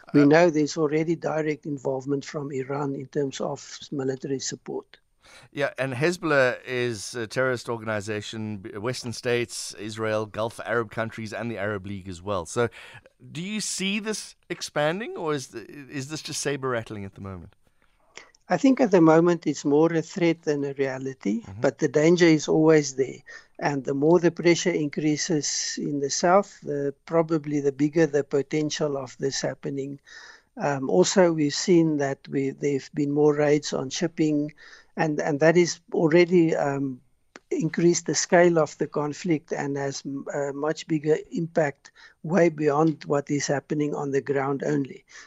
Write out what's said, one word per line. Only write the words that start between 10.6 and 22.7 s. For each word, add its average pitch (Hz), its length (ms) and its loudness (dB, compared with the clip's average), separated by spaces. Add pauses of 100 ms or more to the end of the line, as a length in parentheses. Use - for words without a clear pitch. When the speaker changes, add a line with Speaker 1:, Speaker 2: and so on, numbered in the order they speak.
Speaker 2:
Arab 113 240 -2
countries, 110 420 -8
and 110 160 -6
the 113 100 -6
Arab 101 280 -6
League 98 220 -12
as 87 120 -12
well. 92 260 -6
So 120 240 0 (600)
do 131 100 -12
you 208 200 -6
see 190 400 -4
this 208 340 -8 (140)
expanding, 175 680 -4
or 165 160 -4
is 139 160 -6
the, 113 220 -12
is 135 380 -10
this 151 140 -10
just - 180 -8
saber 139 300 -4
rattling 110 340 -6
at 98 100 -12
the - 60 -18
moment? 95 340 -14 (920)
Speaker 1:
I 180 80 0
think 269 240 4
at 240 100 2
the 185 100 6
moment 165 460 6
it's 147 180 -4
more 151 280 4
a 160 100 0
threat 165 400 0
than 143 220 -2
a 139 80 -4
reality, 135 680 -4
Speaker 2:
Mm-hmm. 98 180 -14
Speaker 1:
but 131 180 0
the 160 80 0
danger 165 400 6
is 156 220 4
always 156 480 4